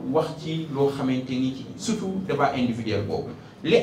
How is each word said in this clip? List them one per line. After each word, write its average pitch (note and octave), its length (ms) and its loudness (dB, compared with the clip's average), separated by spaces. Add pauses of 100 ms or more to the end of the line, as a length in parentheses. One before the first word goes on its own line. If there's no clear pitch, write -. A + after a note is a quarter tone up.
(120)
wax D#3 160 2 (140)
ci D#3+ 320 -4
loo C#3 160 4
xamante C3 400 0
ni C3 240 0
ci, - 120 -10 (100)
surtout F#3+ 500 -2
débat C#3 300 2
individuel A2 500 0
boobu. E2 240 -4 (320)
Li F#3 200 6